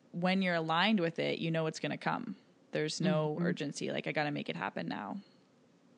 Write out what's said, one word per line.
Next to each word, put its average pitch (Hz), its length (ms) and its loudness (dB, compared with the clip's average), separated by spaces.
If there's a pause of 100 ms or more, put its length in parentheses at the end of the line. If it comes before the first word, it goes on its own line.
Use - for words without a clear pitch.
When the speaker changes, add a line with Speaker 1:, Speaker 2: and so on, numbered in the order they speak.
(120)
Speaker 1:
when 185 300 2
you're 180 140 2
aligned 170 440 4
with 165 200 0
it, 143 200 0
you 165 120 0
know 160 160 2
it's 156 120 -4
gonna - 180 -2
come. - 380 -4 (360)
There's 151 300 -2
no 156 340 2
Speaker 2:
Mm-hmm. 170 100 -2
Speaker 1:
urgency. 143 460 -2
Like, 143 160 -2
"I 156 40 -2
gotta 147 200 0
make 147 180 -4
it - 60 -6
happen - 320 -4
now." 104 300 -6 (800)